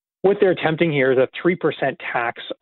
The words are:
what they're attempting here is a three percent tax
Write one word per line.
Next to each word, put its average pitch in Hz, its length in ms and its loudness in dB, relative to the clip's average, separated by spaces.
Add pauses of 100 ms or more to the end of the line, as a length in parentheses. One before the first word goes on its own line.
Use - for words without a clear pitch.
(220)
what 208 180 2
they're 190 100 4
attempting 160 400 0
here 135 220 2
is 127 60 2
a 131 100 4 (120)
three 175 140 0
percent 139 460 -4 (120)
tax 117 300 -4 (200)